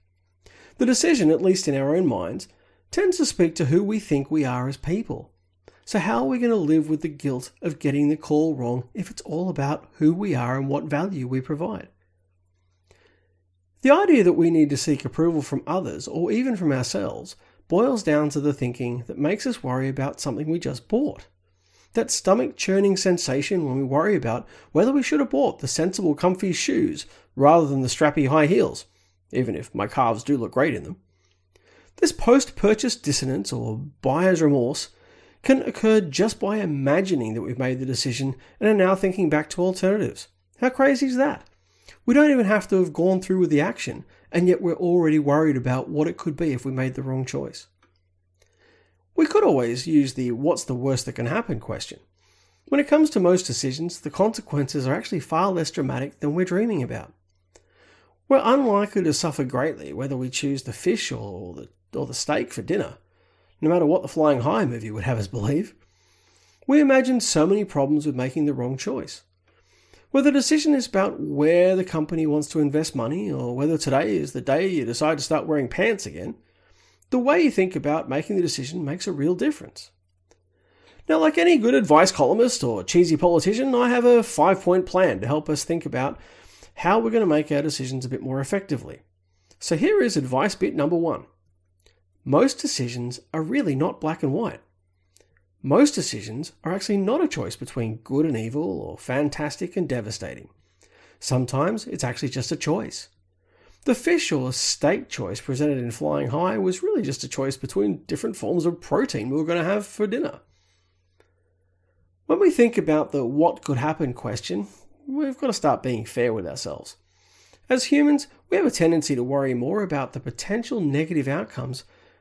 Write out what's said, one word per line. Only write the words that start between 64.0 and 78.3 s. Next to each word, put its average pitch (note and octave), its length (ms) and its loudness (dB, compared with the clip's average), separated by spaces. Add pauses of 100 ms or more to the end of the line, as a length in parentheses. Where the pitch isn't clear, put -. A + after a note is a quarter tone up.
the - 60 -12
Flying D3 340 2
High F3+ 240 0
movie A2+ 240 -6
would G#2+ 140 -8
have A#2+ 160 -2
us G2 80 -4
believe. B2 480 -2 (880)
We C#4+ 160 4
imagine C4 400 4
so D#3 240 2
many G3+ 180 2
problems D3+ 440 0
with C#3 80 -4
making C3 300 -2
the D3 80 0
wrong B2+ 240 -6
choice. - 440 -8 (880)
Whether C#4 220 4
the C#4 80 4
decision D4+ 340 2
is C4 140 0
about - 320 0
where E3 560 4
the F#3 100 0
company D#3+ 400 -2
wants D3+ 220 0
to D#3+ 120 -2
invest D3+ 360 0
money D#3 360 -4
or B2 240 -4
whether D3+ 220 0
today D3 400 0
is D3 140 -4
the B2+ 100 -8
day D3 240 0
you E3 200 -2
decide D3 340 0
to C#3 40 -6
start D3+ 220 -2
wearing D3 220 0
pants G3+ 400 -2
again, - 260 -10 (760)
the B3+ 100 0
way C#4 220 2
you D4 100 4
think F#3 240 0
about D3+ 340 -2
making D#3 280 -2